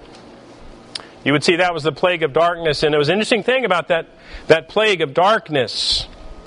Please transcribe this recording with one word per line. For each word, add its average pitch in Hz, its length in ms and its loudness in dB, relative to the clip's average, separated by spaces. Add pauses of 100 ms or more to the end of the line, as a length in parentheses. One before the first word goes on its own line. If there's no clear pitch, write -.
(1200)
you 135 80 2
would 147 100 0
see 175 140 2
that 175 180 0
was 160 80 -6
the 156 100 0
plague 175 300 0
of 151 100 0
darkness. 165 520 0
And 151 100 2
it 151 40 2
was 143 100 0
an 170 60 2
interesting 214 280 0
thing 254 220 0
about 180 240 0
that, 165 180 -2 (400)
that 160 220 4
plague 208 320 0
of 147 140 -4
darkness. 160 920 0 (400)